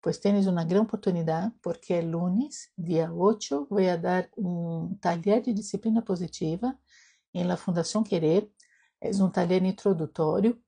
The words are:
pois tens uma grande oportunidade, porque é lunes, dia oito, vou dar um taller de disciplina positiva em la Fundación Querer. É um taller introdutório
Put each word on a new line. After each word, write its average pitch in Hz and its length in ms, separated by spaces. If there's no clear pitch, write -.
pois 165 160
tens 202 300
uma 175 160
grande 185 220
oportunidade, 175 760
porque - 320
é 170 80
lunes, 180 760
dia 165 340
oito, 214 580
vou 202 100
dar 180 300
um 170 640
taller 175 420
de 233 120
disciplina 220 480
positiva 180 760
em 180 120
la 180 100
Fundación 190 480
Querer. 175 480
É - 120
um 180 60
taller 180 340
introdutório 185 1040